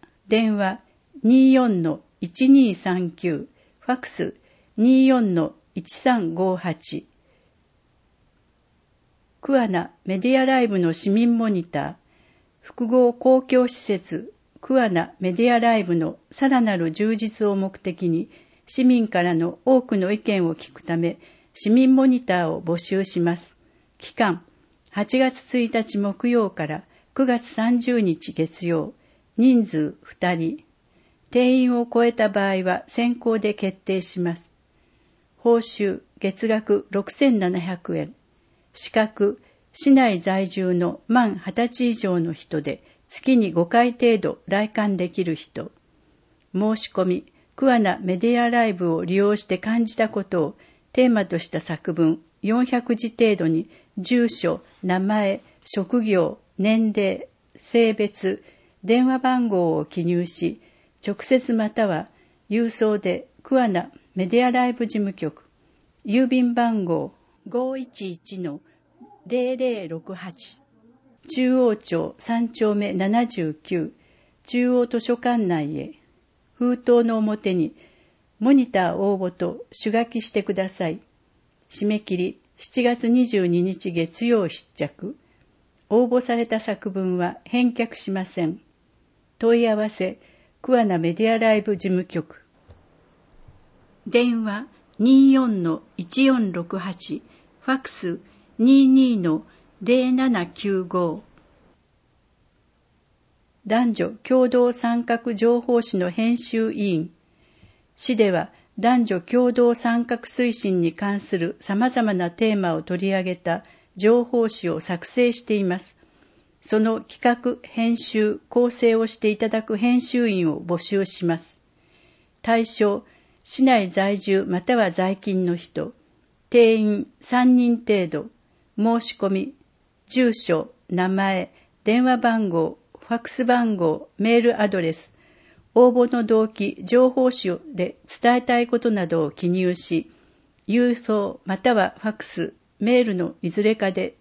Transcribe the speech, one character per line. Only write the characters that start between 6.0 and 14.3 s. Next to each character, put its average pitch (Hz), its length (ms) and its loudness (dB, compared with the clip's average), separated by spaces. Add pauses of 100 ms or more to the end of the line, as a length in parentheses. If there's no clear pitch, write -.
五 185 220 0
八。 170 500 -8 (2250)
桑 262 260 0
名 180 240 -2 (140)
メ 190 120 -4
デ 190 120 -2
ィ 262 120 4
ア 262 40 0
ラ 262 160 2
イ 240 80 2
ブ 196 100 0
の 170 140 2
市 165 160 -4
民 233 280 2
モ 226 120 -2
ニ 180 160 -2
タ 143 160 -6
ー、 147 140 -8 (680)
複 - 260 -8
合 247 240 4
公 262 300 4
共 254 260 2
施 247 80 -8
設、 190 560 -6 (300)